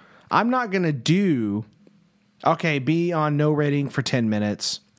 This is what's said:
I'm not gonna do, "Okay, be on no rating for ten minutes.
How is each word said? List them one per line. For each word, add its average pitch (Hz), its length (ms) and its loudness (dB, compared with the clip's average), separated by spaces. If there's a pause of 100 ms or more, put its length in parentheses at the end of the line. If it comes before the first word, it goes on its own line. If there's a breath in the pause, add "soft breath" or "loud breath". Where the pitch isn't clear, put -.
(300 loud breath)
I'm 214 200 2
not 247 200 -2
gonna 180 220 0
do, 127 720 0 (840)
"Okay, 160 320 0
be 165 340 0
on 151 240 0
no 151 140 2
rating 143 400 0
for - 100 -4
ten 120 300 0
minutes. 104 500 -2 (180)